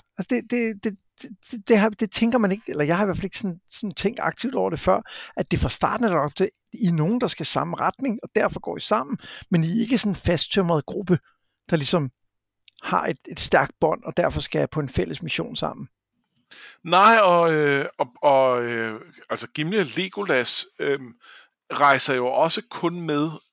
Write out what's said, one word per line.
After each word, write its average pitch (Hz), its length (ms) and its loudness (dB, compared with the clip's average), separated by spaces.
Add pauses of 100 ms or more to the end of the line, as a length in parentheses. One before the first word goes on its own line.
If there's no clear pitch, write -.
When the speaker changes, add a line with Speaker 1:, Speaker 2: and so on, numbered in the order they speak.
(180)
Speaker 1:
Altså, 196 120 -6
det, 233 220 -2
det, 226 320 -2
det, 202 140 -4 (240)
det, - 80 -16 (220)
det, 226 160 -12
det 226 100 6
har, 214 120 4
det 214 220 -4
tænker 233 260 2
man 202 140 2
ikke, 202 160 -6
eller 147 160 -2
jeg 160 140 0
har 202 60 2
i - 20 0
hvert 180 120 -2
fald - 80 -6
ikke - 120 -6
sådan, 180 220 -6 (100)
sådan - 240 -8
tænkt - 260 -2
aktivt 254 360 -4
over 190 140 0
det 160 100 -6
før, 196 220 2 (340)
at - 160 -4
det - 80 0
fra 135 100 0
starten 220 360 -2
er 220 40 2
der 170 100 2
op 143 160 -2
til, 190 140 0 (240)
I 233 140 -2
er 170 40 2
nogen, 170 300 0
der 247 60 0
skal - 180 -4
samme 156 300 -2
retning, 226 480 -2
og - 120 -14
derfor 214 240 0
går - 180 -8
I - 20 -10
sammen, 247 380 -2 (340)
men 170 120 4
I 170 140 0
er 233 40 2
ikke 233 160 0
sådan 202 140 0
en 165 40 -2
fasttømret 170 680 0
gruppe, 185 340 0 (500)
der 170 60 0
ligesom 147 340 0 (720)
har - 260 -2
et, 165 100 -4 (100)
et - 120 -10
stærkt 147 320 2 (100)
bånd, 156 220 0
og - 140 -8
derfor 156 220 0
skal 147 320 -2
på - 80 -4
en 143 100 -4
fælles 170 320 -4
mission - 340 -6
sammen. - 320 -8 (960)
Speaker 2:
Nej, 220 400 6
og, 170 300 4
øh, 143 320 2 (120)
og, 135 100 -2 (140)
og, 131 420 4
øh, 113 380 -4 (280)
altså 113 180 -6
Gimli 165 300 -4
og 190 80 2 (120)
Legolas, 185 680 -2 (140)
øhm, 135 340 -4 (600)
rejser 139 400 4
jo 127 140 0
også 160 340 2 (100)
kun 175 300 -4
med 151 300 0 (220)